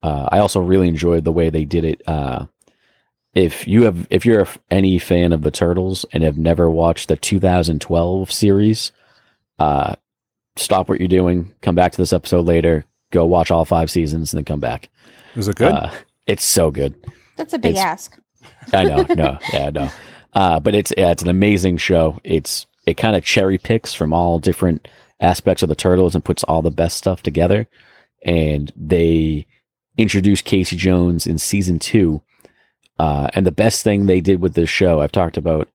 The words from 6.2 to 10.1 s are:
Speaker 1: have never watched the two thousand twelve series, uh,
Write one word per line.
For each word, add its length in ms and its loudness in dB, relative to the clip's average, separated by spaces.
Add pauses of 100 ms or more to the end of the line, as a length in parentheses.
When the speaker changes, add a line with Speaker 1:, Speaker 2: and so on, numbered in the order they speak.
Speaker 1:
have 140 0
never 320 2
watched 380 0
the 80 0
two 240 -2
thousand 400 0
twelve 520 -2
series, 600 2 (680)
uh, 360 0 (600)